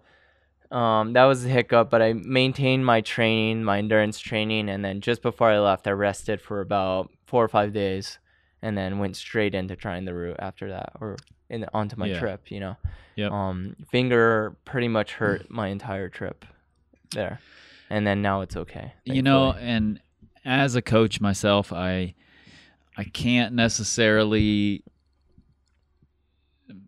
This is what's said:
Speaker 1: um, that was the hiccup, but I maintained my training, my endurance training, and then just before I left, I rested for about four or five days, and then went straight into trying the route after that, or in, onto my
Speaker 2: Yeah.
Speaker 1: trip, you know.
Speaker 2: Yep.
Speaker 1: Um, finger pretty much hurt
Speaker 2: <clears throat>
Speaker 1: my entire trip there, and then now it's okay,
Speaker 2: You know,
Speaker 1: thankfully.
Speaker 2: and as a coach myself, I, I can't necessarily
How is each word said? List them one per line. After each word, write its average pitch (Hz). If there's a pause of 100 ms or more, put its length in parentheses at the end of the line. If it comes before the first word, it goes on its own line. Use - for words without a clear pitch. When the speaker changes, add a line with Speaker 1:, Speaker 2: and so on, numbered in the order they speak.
(720)
Speaker 1:
um, 113
that 123
was 135
the 123
hiccup, 120
but 117
I 113
maintained 131
my 117
training, 110
my 101
endurance 107
training, 107
and 98
then 98
just 117
before 117
I 104
left, 101
I 101
rested 101
for 104
about 95 (160)
four 120
or 110
five 104
days, 98 (420)
and 104
then 95
went 98
straight 104
into 92
trying 92
the 90
route 87
after 98
that, -
or 104 (320)
in, 113
onto 107
my 101
Speaker 2:
Yeah. 92
Speaker 1:
trip, 98
you 101
know. 98 (380)
Speaker 2:
Yep. 104
Speaker 1:
Um, 95 (140)
finger 113 (100)
pretty 120
much 110
hurt 101
Speaker 2:
<clears throat> 117
Speaker 1:
my 101
entire 98
trip - (680)
there, 104 (500)
and 104
then 101
now 98
it's 92
okay, - (120)
Speaker 2:
You 131
know, 135
Speaker 1:
thankfully. 120
Speaker 2:
and 107 (460)
as 131
a 123
coach 113
myself, 101
I, 92 (800)
I 101
can't 120
necessarily 107 (2000)